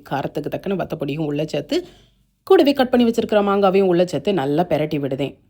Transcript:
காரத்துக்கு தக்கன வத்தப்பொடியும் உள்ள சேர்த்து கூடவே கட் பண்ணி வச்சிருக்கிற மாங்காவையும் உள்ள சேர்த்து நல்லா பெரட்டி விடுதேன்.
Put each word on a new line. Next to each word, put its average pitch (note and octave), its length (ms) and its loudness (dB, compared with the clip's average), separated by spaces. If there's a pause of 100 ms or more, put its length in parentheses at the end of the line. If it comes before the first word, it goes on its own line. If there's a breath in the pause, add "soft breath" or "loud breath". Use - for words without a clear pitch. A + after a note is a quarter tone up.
காரத்துக்கு - 480 -6
தக்கன F#3+ 240 -6
வத்தப்பொடியும் D3+ 500 -6
உள்ள D3+ 200 -4
சேர்த்து D#3 320 -4 (680 loud breath)
கூடவே D#4 260 6
கட் B3+ 200 0
பண்ணி B3 140 4
வச்சிருக்கிற A3 360 0
மாங்காவையும் G3 480 2
உள்ள F3 140 4
சேர்த்து F3 300 -2
நல்லா D3 320 0
பெரட்டி D3+ 340 -2
விடுதேன். C3+ 340 -4 (160)